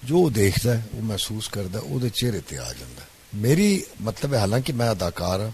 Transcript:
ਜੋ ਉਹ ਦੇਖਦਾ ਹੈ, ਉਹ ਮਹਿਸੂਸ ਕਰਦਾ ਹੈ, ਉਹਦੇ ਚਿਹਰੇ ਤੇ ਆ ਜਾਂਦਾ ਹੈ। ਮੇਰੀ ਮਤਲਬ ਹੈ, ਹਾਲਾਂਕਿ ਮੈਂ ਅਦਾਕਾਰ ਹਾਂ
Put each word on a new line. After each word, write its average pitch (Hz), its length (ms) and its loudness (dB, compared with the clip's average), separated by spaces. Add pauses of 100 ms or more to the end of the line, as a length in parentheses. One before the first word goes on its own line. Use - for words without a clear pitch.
ਜੋ 147 160 2
ਉਹ 165 120 6
ਦੇਖਦਾ 110 460 4
ਹੈ, 113 160 -2
ਉਹ 110 80 -8
ਮਹਿਸੂਸ 107 460 -4
ਕਰਦਾ 98 320 -6
ਹੈ, - 40 -10
ਉਹਦੇ 131 260 -2
ਚਿਹਰੇ 113 300 0
ਤੇ 69 180 -12
ਆ 62 220 -10
ਜਾਂਦਾ 62 220 -16
ਹੈ। - 60 -20 (280)
ਮੇਰੀ 170 480 4 (180)
ਮਤਲਬ 113 320 -4
ਹੈ, 120 60 4
ਹਾਲਾਂਕਿ 117 340 2
ਮੈਂ 117 180 2
ਅਦਾਕਾਰ 90 500 -2
ਹਾਂ 110 120 -4